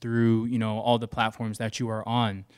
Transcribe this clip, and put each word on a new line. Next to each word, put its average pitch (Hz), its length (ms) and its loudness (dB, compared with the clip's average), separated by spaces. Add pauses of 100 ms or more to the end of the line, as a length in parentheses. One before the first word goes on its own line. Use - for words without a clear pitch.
through, 117 440 2
you 120 140 -2
know, 110 200 -2
all 120 180 4
the 113 100 -4
platforms 110 520 -2
that 110 200 -4
you 120 100 -4
are 110 180 -6
on, 110 380 0 (120)